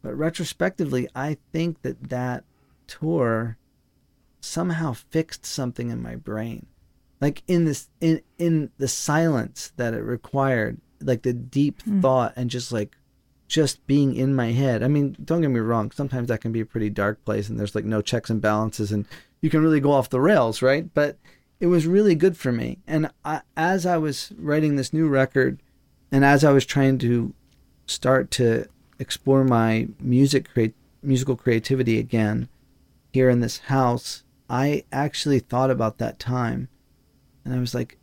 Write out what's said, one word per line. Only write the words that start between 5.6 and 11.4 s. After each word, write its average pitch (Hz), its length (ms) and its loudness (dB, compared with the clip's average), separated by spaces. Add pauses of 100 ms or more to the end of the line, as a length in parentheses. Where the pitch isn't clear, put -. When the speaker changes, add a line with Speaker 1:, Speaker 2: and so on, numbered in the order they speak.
Speaker 1:
in 117 120 -8
my 117 140 -12
brain. 113 520 -10 (520)
Like, 143 280 -2
in 170 180 2
this, 147 240 -4 (100)
in, 160 220 2 (160)
in 160 400 0
the 135 100 -2
silence 151 880 -2
that 117 200 -4
it 107 80 -6
required, 120 760 -2 (240)
like, 127 220 -2
the 123 100 0
deep 135 480 -2